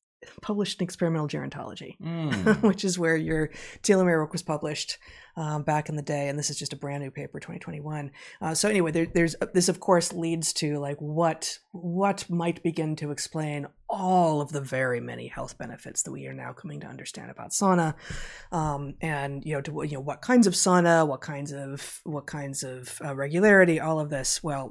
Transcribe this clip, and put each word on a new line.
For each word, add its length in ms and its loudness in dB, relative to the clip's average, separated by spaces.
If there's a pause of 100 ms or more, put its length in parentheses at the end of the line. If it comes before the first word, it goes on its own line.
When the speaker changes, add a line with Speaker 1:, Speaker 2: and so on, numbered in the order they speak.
(420)
Speaker 1:
published 400 -4
in 40 0
Experimental 420 -2
Gerontology, 760 -10
Speaker 2:
Mm. 640 0
Speaker 1:
<laughs> 40 6
which 160 2
is 140 0
where 180 2
your 340 0 (340)
telomere 360 6
work 120 0
was 100 -4
published, 560 -6 (400)
um, 260 -4
back 260 0
in 60 -4
the 60 -4
day, 280 -4
and 100 -4
this 100 -4
is 80 -6
just 160 -8
a 40 -8
brand 260 -6
new 80 -8
paper, 280 -12
twenty 200 -12
twenty-one. 520 -8 (300)
Uh, 120 -2
so 160 2
anyway, 220 2
there, 140 2
there's, 360 2
uh, 120 0
this 160 4
of 100 -2
course 340 4
leads 400 -2
to, 240 -2
like, 220 -6
what, 600 -2 (120)
what 580 -2
might 340 -2
begin 340 -2
to 140 -6
explain 560 -6 (200)
all 540 4
of 100 -6
the 100 -2
very 380 -2
many 280 -10
health 300 -12
benefits 460 -8
that 80 -8
we 140 -10
are 80 -12
now 180 -12
coming 280 -14
to 80 -14
understand 420 -14
about 220 -14
sauna, 420 2 (580)
um, 500 -4
and, 440 -4
you 80 -4
know, 80 -2
to, 220 -6
you 100 -6
know, 60 -6
what 220 -8
kinds 260 8
of 60 4
sauna, 540 6
what 140 -4
kinds 300 -8
of, 520 -10
what 220 -6
kinds 380 -6
of, 420 -10
uh, 100 -4
regularity, 640 8
all 200 0
of 100 -4
this. 320 -2
Well, 300 -4